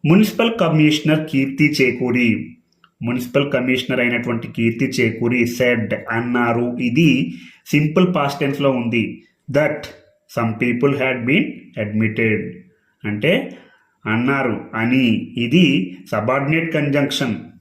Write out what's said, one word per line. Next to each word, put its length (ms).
మున్సిపల్ 440
కమిషనర్ 680
కీర్తి 360
చేకూరి, 500
మున్సిపల్ 540
కమిషనర్ 480
అయినటువంటి 440
కీర్తి 380
చేకూరి 440
said 320
అన్నారు, 480
ఇది 200
సింపుల్ 420
పాస్ట్ 280
టెన్స్‌లో 280
ఉంది, 220
that 240
some 200
people 380
had 180
been 140
admitted 560
అంటే 280
అన్నారు 500
అని, 220
ఇది 200
సబార్డినేట్ 640
కంజంక్షన్ 600